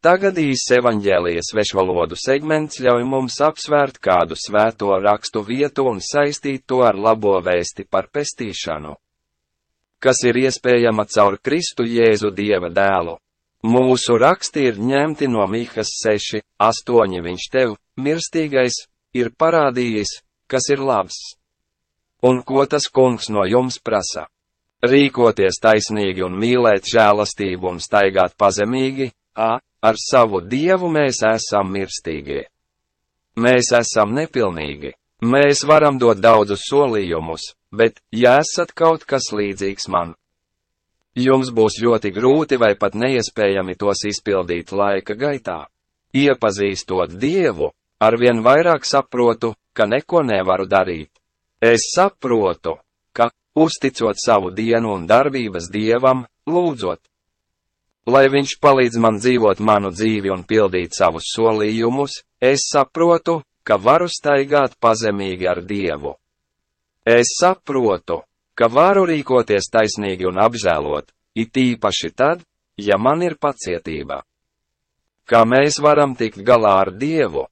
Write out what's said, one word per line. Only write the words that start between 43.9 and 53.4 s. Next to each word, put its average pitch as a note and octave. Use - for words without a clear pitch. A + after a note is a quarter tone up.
izpildīt F2+
laika G2+
gaitā. B2
Iepazīstot G2+
Dievu, C3
arvien A#2
vairāk D3+
saprotu, A#2+
ka G#2+
neko D3
nevaru F#2+
darīt. F#2
Es A2+
saprotu, A2
ka, A#2